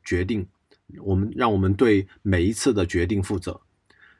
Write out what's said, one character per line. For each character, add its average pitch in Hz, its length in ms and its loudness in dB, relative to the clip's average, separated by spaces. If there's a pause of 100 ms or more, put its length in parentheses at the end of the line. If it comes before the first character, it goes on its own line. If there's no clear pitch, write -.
决 90 200 -2
定， 101 220 -4 (560)
我 98 140 0
们， 101 200 0
让 120 160 2
我 101 60 2
们 95 160 2
对 101 320 4 (160)
每 92 220 2
一 101 80 2
次 131 220 0
的 95 120 0
决 87 220 -2
定 98 160 -2
负 98 160 -4
责， - 200 -10 (600)